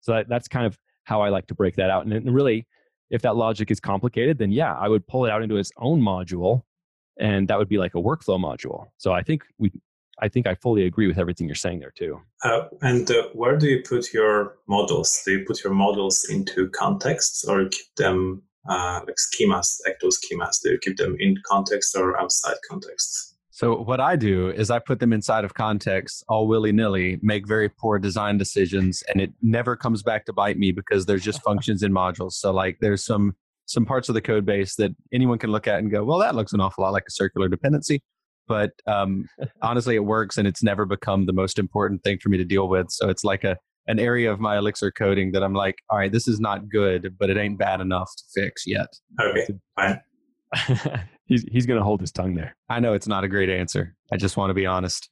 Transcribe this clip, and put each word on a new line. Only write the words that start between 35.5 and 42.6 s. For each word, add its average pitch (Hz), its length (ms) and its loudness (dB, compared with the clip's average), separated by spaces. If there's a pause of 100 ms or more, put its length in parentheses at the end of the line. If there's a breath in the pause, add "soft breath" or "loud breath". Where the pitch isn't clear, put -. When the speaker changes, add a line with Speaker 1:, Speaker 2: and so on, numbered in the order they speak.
Speaker 3:
look 107 160 0
at 101 100 2
and 107 100 -2
go, 104 160 0
"Well, 151 140 2
that 208 160 2
looks 113 180 -2
an 104 80 2
awful 95 220 0
lot 95 100 0
like 101 140 0
a - 60 -16
circular 95 360 -2
dependency." 143 540 0 (460)
But, 107 240 0 (160)
um, 98 400 0 (100)
Speaker 1:
<laughs> - 240 -10
Speaker 3:
honestly, 120 320 0
it 107 100 2
works, 107 320 0
and 101 120 4
it's 92 160 -2
never 101 200 2
become 98 420 0
the 92 60 0
most 95 280 0
important 98 420 0
thing 101 160 0
for - 120 0
me 95 80 4
to 92 60 2
deal 95 240 2